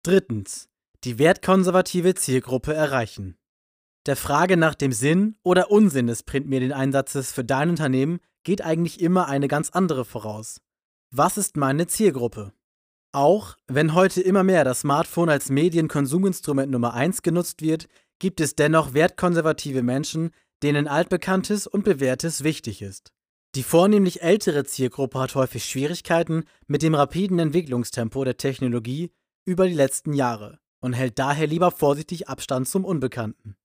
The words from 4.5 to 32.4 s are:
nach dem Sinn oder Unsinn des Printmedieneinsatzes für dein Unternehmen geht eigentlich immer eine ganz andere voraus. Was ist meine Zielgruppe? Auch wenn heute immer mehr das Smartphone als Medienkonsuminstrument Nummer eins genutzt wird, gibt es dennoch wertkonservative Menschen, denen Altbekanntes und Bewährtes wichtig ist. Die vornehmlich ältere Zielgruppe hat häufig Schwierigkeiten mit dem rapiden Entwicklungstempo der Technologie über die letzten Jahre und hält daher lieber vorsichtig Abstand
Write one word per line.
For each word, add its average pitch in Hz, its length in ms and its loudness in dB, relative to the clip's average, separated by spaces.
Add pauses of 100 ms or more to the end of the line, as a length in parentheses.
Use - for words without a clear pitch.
nach 160 160 4
dem 135 200 -2
Sinn 165 500 0
oder 180 260 4
Unsinn 175 380 6
des 117 160 -4
Printmedieneinsatzes 135 1080 -2
für 131 120 -6
dein 135 260 0
Unternehmen 156 520 0 (220)
geht 190 200 -2
eigentlich 165 380 -2
immer 175 260 2
eine 139 200 0
ganz 143 220 -2
andere 160 340 0
voraus. 107 580 -12 (500)
Was 151 260 2
ist 190 200 -4
meine 143 280 0
Zielgruppe? 120 680 -2 (600)
Auch 151 440 2 (100)
wenn 151 260 0
heute 185 280 2
immer 185 240 4
mehr 180 180 4
das 127 160 0
Smartphone 165 480 0
als 147 220 0
Medienkonsuminstrument 151 1200 0
Nummer 120 220 -2
eins 135 280 -2
genutzt 170 400 -2
wird, 156 280 -2 (300)
gibt 185 200 -4
es 151 160 -2
dennoch 151 380 2
wertkonservative 156 920 0
Menschen, 147 480 -2 (320)
denen 147 240 2
Altbekanntes 185 800 -2
und 202 160 -2
Bewährtes 139 640 -2
wichtig 143 360 -4
ist. 98 300 -16 (440)
Die 131 80 -4
vornehmlich 190 580 4
ältere 170 420 2
Zielgruppe 131 560 -4
hat 127 160 -4
häufig 127 300 -2
Schwierigkeiten 165 800 -2 (220)
mit 147 160 0
dem 160 120 4
rapiden 170 440 0
Entwicklungstempo 135 840 -2
der 127 140 -2
Technologie 127 720 -4 (320)
über 185 240 2
die 175 60 -2
letzten 147 400 0
Jahre 120 460 -4 (200)
und 127 140 -4
hält 127 260 -4
daher 143 280 0
lieber 165 240 2
vorsichtig 156 580 -2
Abstand 131 400 -4